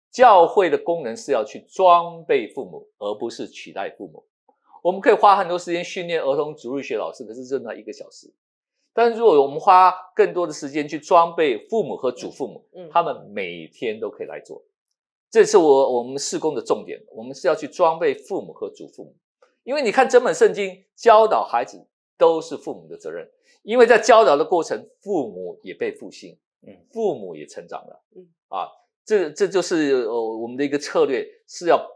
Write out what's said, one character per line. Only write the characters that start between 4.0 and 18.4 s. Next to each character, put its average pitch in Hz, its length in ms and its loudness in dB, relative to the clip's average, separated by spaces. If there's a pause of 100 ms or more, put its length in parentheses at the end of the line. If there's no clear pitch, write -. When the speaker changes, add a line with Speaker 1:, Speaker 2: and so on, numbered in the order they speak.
Speaker 1:
母。 - 180 -20 (560)
我 180 120 -2
们 196 80 -8
可 254 100 4
以 - 20 8
花 202 220 6
很 190 120 -2
多 175 120 -4
时 175 140 -10
间 170 100 -6
训 175 240 -10
练 165 140 -4
儿 135 160 -2
童 151 180 -6
主 131 220 -10
日 135 40 -8
学 123 140 -8
老 87 160 -6
师， - 140 -18
可 107 80 -16
是 127 120 -16
就 127 140 -6
那 113 140 -12
一 104 100 -18
个 107 80 -16
小 - 180 -18
时。 - 240 -20 (600)
但 233 200 2
如 226 120 0
果 156 180 6
我 139 40 0
们 190 120 -8
花 185 340 6 (220)
更 185 180 2
多 175 140 -4
的 151 60 -10
时 147 160 -12
间 147 180 -6
去 156 100 -12
装 170 380 2
备 135 320 -2
父 220 160 -2
母 110 140 -8
和 127 120 -4
祖 104 220 -12
父 131 160 -10
母， - 260 -18
Speaker 2:
嗯。 175 140 -20
嗯。 - 20 -20
Speaker 1:
他 170 140 0
们 110 260 -8
每 87 380 -10
天 110 320 -8
都 107 100 -8
可 - 140 -14
以 - 40 -14
来 76 120 -14
做。 - 240 -20 (680)
这 214 160 4
是 208 120 2
我， 135 400 4
我 120 60 -4
们 131 140 -10
事 160 220 -8
工 151 160 -4
的 113 60 -8
重 107 240 -4
点， 110 260 -16
我 - 100 -18
们 131 140 -16
是 180 140 -4
要 156 40 2
去 - 140 -8
装 165 320 -2
备 147 160 -2
父 165 260 -10